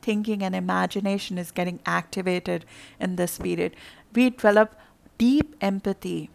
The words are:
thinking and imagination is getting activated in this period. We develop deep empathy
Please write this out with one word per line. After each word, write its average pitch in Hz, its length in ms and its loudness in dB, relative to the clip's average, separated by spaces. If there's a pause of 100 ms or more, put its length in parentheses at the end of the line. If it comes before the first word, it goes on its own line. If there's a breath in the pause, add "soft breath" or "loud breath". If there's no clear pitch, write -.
thinking 214 420 -2
and 185 140 -2
imagination 185 800 -2
is 175 140 -6
getting 175 340 -4
activated 175 800 -2 (340 loud breath)
in 185 180 -4
this 175 200 -2
period. 175 400 -4 (380 loud breath)
We 247 160 6
develop 214 440 4 (440 soft breath)
deep 262 420 2
empathy 190 760 -4